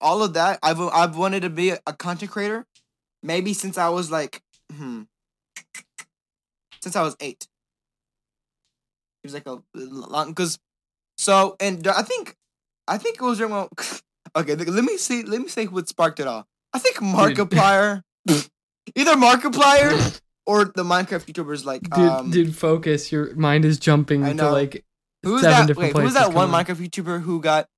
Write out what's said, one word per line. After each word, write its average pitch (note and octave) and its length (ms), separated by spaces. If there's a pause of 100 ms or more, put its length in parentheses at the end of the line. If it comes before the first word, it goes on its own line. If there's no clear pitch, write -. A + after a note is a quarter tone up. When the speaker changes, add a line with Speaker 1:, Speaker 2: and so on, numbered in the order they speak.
Speaker 1:
all F3+ 220
of F#3+ 120
that, E3+ 280
I've, D#3+ 180
I've E3+ 360
wanted F#3+ 260
to F3+ 80
be F3+ 200
a D#3 220
content F3+ 400
creator. G#3+ 320 (580)
Maybe F#3 320
since F#3+ 240
I E3+ 120
was, F3 200
like, D#3 300 (340)
hmm, B2+ 280 (1800)
since F#3 140
I F3 60
was D#3 180
eight. C#3+ 260 (1800)
It - 40
was, C#3 60
like, C#3+ 120
a B2+ 120 (160)
long, C3+ 600
'cause, E3+ 240 (600)
so, G3 400
and F#3+ 300
I F#3+ 140
think, A4 340 (500)
I G#3 120
think A4+ 180
it B3+ 60
was A#3+ 160
during, G#3+ 140
well, G3 160 (340)
<laughs> - 340
okay, D3 180
th-, E3 140
let G#3 160
me G4 120
see, A#3+ 280
let G#3+ 160
me D#4 80
say A3 180
what F3+ 220
sparked D#3+ 320
it C#3 60
all. A2+ 200 (260)
I C4 60
think B4+ 200
Speaker 2:
Dude. G3+ 100
Speaker 1:
Markiplier, G3 960 (120)
<laughs> - 140 (680)
either D4 220
Markiplier C#4 1040 (140)
Speaker 2:
<laughs> - 120
Speaker 1:
or G#3 200
the F#3 180
Minecraft F3+ 420
YouTubers, D3 380
like, C3+ 180
Speaker 2:
Dude, E3+ 100 (160)
Speaker 1:
um, C3 220
Speaker 2:
dude, E3 260
focus. D#3+ 540
Your D3+ 240
mind D3+ 300
is D#3 140
jumping D3 460
Speaker 1:
I C#3 40
Speaker 2:
to, C#3+ 60
Speaker 1:
know. D3+ 180
Speaker 2:
like, C#3 320 (400)
Speaker 1:
Who's A3+ 180
Speaker 2:
seven A#3 160
Speaker 1:
that? D#3 80
Speaker 2:
different D3 280
Speaker 1:
Wait, D3+ 80
who's B3+ 100
Speaker 2:
places. B3 160
Speaker 1:
that E3 80
one F#3 140
Speaker 2:
Come E3+ 40
on. E3+ 100
Speaker 1:
Minecraft F3 240
YouTuber F3 340
who E3 180
got D#3 260 (120)